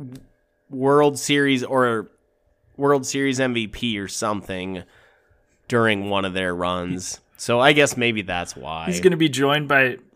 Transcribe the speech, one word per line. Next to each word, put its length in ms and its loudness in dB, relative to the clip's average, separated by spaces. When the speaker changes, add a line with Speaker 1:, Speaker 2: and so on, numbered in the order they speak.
Speaker 1:
World 480 4
Series 440 2
or 480 0
World 280 2
Series 320 -2
M 160 0
V 120 -2
P 320 -6
or 100 -8
something 720 -6
during 400 2
one 160 0
of 80 -4
their 220 -2
runs. 640 -4
So 240 0
I 120 6
guess 240 4
maybe 260 -2
that's 340 -6
why. 300 -10
Speaker 2:
He's 140 -4
gonna 160 4
be 120 2
joined 400 0
by 300 2